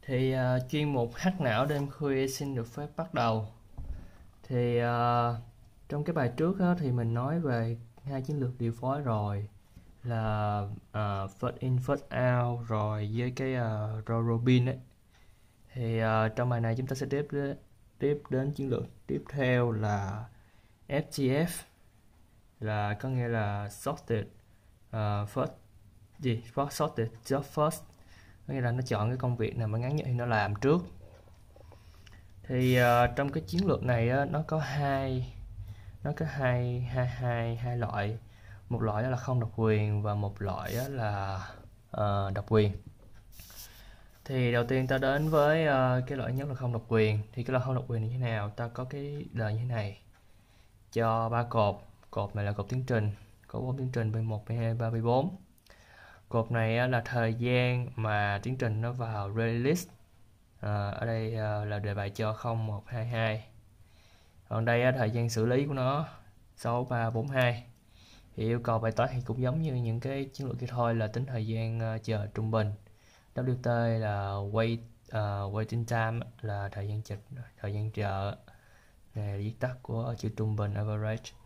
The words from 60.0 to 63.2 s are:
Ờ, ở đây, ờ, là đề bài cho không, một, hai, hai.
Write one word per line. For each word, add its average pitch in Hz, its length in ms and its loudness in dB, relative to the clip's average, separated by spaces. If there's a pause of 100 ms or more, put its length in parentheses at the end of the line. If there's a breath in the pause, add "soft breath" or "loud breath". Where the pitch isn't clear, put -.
Ờ, 104 320 0
ở - 140 -4
đây, 113 300 -2
ờ, 107 300 0
là 104 140 -2
đề 101 140 -2
bài 101 160 -2
cho 110 240 -2
không, 113 340 -2
một, 104 200 -6
hai, 117 180 -4
hai. 113 400 0 (1040 soft breath)